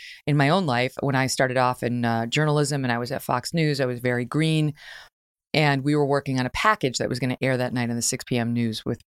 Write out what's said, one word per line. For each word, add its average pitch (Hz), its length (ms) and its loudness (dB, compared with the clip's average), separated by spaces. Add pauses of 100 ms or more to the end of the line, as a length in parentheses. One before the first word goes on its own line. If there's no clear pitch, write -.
(280)
in 147 100 2
my 143 140 4
own 185 160 4
life 123 340 0
when 135 160 0
I 131 120 2
started 127 280 0
off 123 260 2
in, 120 220 0
uh, 117 220 0
journalism 147 580 0
and 120 80 -2
I 117 60 -2
was 120 120 -6
at 131 120 -6
Fox - 320 -2
News. 151 260 2
I 131 60 2
was 123 140 -4
very 123 260 0
green. 151 480 2 (800)
And 139 280 2
we 147 140 0
were 147 100 2
working 135 320 0
on 127 80 0
a 123 40 -4
package 202 480 0
that 117 100 -2
was 123 100 -4
gonna 127 220 -2
air 131 160 2
that 127 160 -2
night 120 180 -2
on 117 60 -2
the 117 60 -4
six - 220 -4
P 127 120 -2
M 117 160 0
news 117 320 -2
with 120 260 -4